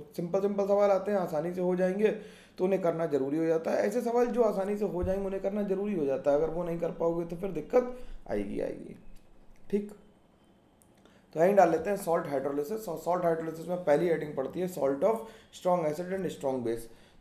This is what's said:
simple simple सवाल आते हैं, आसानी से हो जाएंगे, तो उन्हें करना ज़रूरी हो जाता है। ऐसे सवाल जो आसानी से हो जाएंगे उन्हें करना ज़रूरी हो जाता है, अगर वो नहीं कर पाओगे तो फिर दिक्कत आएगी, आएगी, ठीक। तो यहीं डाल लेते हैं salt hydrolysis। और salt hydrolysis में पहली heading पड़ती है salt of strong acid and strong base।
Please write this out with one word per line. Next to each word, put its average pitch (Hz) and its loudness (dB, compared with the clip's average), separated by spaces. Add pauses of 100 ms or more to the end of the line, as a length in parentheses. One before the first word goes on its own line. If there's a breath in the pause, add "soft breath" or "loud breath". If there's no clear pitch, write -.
(160)
simple 175 -2
simple 202 0
सवाल 202 4
आते 190 0
हैं, 208 2
आसानी 170 -2
से 185 -4
हो 180 2
जाएंगे, 185 2 (500 loud breath)
तो 175 -2
उन्हें 185 2
करना 170 0
ज़रूरी 143 2
हो 160 2
जाता 165 0
है। 208 2
ऐसे 220 0
सवाल 233 2
जो 226 2
आसानी 202 2
से 208 -2
हो 175 -2
जाएंगे 190 0
उन्हें 190 -4
करना 202 0
ज़रूरी 196 -2
हो 156 0
जाता 135 2
है, 139 6
अगर 160 2
वो 165 -2
नहीं 170 -4
कर 165 -2
पाओगे 170 0
तो 170 -8
फिर 190 -6
दिक्कत 240 0 (340 loud breath)
आएगी, 104 -4
आएगी, - -8 (760)
ठीक। 208 0 (1400 soft breath)
तो 147 0
यहीं 185 6
डाल 175 8
लेते 160 0
हैं 202 0
salt 170 0
hydrolysis। 143 -4
और 160 -6
salt 175 -2
hydrolysis 165 -2
में 180 -6
पहली 156 4
heading 151 -2
पड़ती 135 -4
है 180 -2
salt 139 -2
of 220 4 (380 loud breath)
strong 175 0
acid 175 -4
and 185 -4
strong 131 -2
base। 117 -4 (320 loud breath)